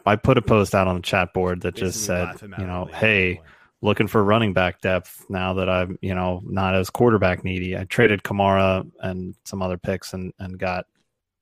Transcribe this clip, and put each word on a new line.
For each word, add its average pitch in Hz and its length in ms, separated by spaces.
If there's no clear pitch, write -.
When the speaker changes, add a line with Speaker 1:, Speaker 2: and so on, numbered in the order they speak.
Speaker 1:
I 104 120
put 127 200
a 120 40
post 104 340
out 95 120
on 90 80
the 90 60
chat 90 320
board 90 280
that 87 140
just 92 240
Speaker 2:
Basically 104 60
Speaker 1:
said, 90 200
Speaker 2:
laugh 92 180
him 101 100
out 90 60
Speaker 1:
you 98 60
Speaker 2:
of - 40
the 90 40
Speaker 1:
know, 90 120
Speaker 2:
league 85 80
at - 60
Speaker 1:
"Hey, 101 300
Speaker 2:
that 87 80
point. - 100
Speaker 1:
looking 104 260
for 110 160
running 104 300
back 90 280
depth - 480
now 92 240
that 92 160
I'm, 92 320
you 95 120
know, 90 300
not 95 320
as 92 140
quarterback 98 560
needy." 92 320
I 95 80
traded 107 380
Kamara 98 640
and 92 360
some 98 160
other 92 160
picks - 360
and, 92 240
and 92 220
got 92 260